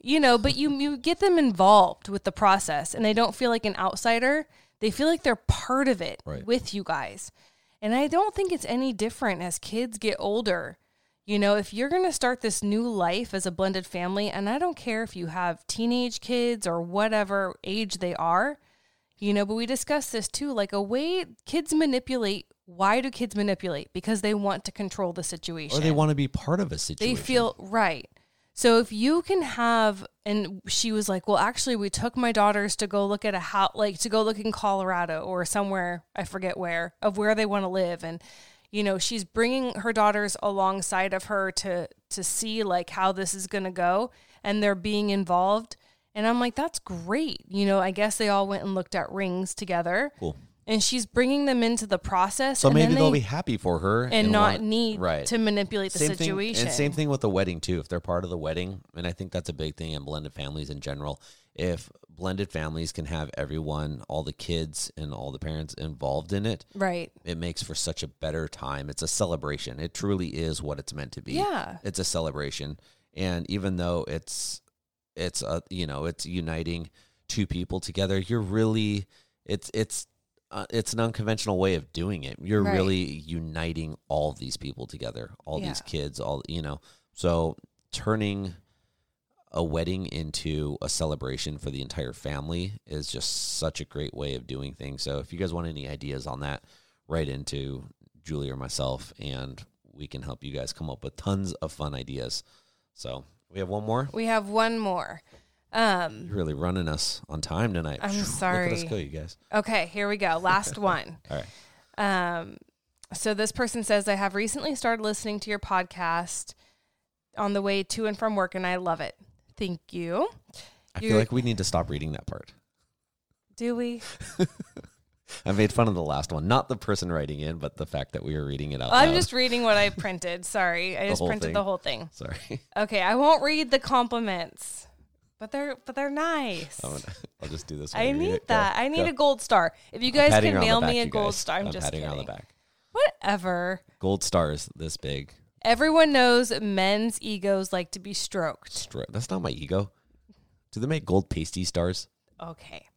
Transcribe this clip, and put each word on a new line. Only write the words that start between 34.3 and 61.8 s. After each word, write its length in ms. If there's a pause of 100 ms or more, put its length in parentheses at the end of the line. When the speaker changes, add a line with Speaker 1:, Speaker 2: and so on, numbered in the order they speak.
Speaker 1:
in 140
Colorado 680
or 240
somewhere, 580 (100)
I 120
forget 320
where, 440
of 160
where 180
they 100
wanna 240
live." 340
And, 180 (480)
you 140
know, 140
she's 260
bringing 520
her 180
daughters 500
alongside 720
of 120
her 280
to, 340 (220)
to 120
see, 400
like, 280
how 240
this 200
is 140
gonna 240
go, 400 (320)
and 180
they're 140
being 340
involved. 680 (360)
And 140
I'm 140
like, 140
"That's 240
great." 680
You 180
know, 140
I 120
guess 260
they 100
all 180
went 180
and 120
looked 180
at 160
rings 460
together. 640
Speaker 2:
Cool. 160 (340)
Speaker 1:
And 140
she's 240
bringing 380
them 180
into 240
the 100
process, 640
Speaker 2:
So 100
Speaker 1:
and 60
Speaker 2:
maybe 180
Speaker 1:
then 20
Speaker 2:
they'll 160
Speaker 1:
they 80
Speaker 2:
be 60
happy 320
for 220
her 240
Speaker 1:
and 100
Speaker 2:
and 180
Speaker 1:
not 280
Speaker 2:
want, 40
Speaker 1:
need 360
Speaker 2:
right. 260
Speaker 1:
to 140
manipulate 540
the 60
Speaker 2:
Same 100
thing, 80
Speaker 1:
situation. 500
Speaker 2:
and 80
same 160
thing 180
with 120
the 80
wedding, 300
too, 200
if 80
they're 120
part 240
of 60
the 80
wedding. 440 (140)
And 120
I 40
think 200
that's 180
a 40
big 240
thing 160
in 100
blended 280
families 380
in 100
general. 400 (360)
If 340 (180)